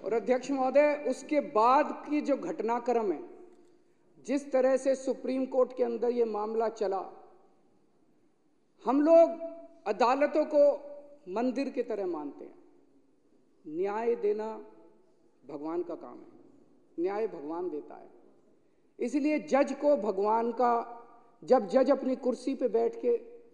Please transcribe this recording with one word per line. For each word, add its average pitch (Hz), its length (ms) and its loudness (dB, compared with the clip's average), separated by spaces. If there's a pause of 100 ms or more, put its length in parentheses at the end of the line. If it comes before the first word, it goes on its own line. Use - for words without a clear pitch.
और - 80 -2
अध्यक्ष 247 380 0
महोदय, 285 580 2
उसके 285 320 0
बाद 226 720 2
की 294 100 0
जो 254 160 0
घटनाक्रम 226 760 -2
है, - 120 -6 (1000)
जिस 285 260 -2
तरह 262 240 2
से 269 180 0
सुप्रीम 254 520 -4
कोर्ट 254 300 0
के 254 80 0
अंदर 233 260 -2
ये 240 140 0
मामला 220 440 -2
चला, 196 640 -6 (1500)
हम 254 160 4
लोग 330 300 8 (560)
अदालतों 269 580 2 (100)
को 285 360 4 (380)
मंदिर 240 400 -2
की 240 140 -4
तरह 202 240 -4
मानते 151 380 -8
हैं। - 100 -20 (1120)
न्याय 202 480 -2
देना 214 500 -4 (840)
भगवान 156 340 -6
का 170 120 -8
काम 123 240 -16
है, - 220 -20 (600)
न्याय 202 260 -2
भगवान 170 440 -8
देता 147 240 -12
है, - 140 -20 (920)
इसलिए 285 380 0
जज 262 340 2
को 294 240 2
भगवान 214 560 0
का, 233 480 0 (440)
जब 226 240 4
जज 254 220 4
अपनी 262 260 2
कुर्सी 247 380 -4
पे 254 140 -2
बैठ 226 280 0
के 240 200 0 (380)